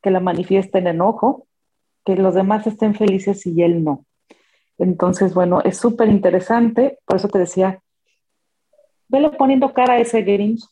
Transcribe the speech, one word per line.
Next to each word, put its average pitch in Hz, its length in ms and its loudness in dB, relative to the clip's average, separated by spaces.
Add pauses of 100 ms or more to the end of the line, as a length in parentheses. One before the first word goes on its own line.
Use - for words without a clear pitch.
que 196 80 -2
la 185 100 2
manifiesta 185 580 -2
en 180 100 -2
enojo, 208 580 -2 (580)
que 190 120 -2
los 190 180 0
demás 196 320 0
estén 214 280 -2
felices 196 520 -2
y 170 160 0
él 170 220 2
no. 147 200 -4 (760)
Entonces, 185 540 0
bueno, 180 300 0
es 196 140 -2
súper 233 320 0
interesante, 226 960 0
por - 120 -2
eso 196 120 -2
te 202 100 -2
decía, 185 420 -2 (1300)
vele 294 220 2
poniendo 269 420 0
cara 254 220 2
a 240 60 2
ese 233 220 0
Grinch 202 500 -2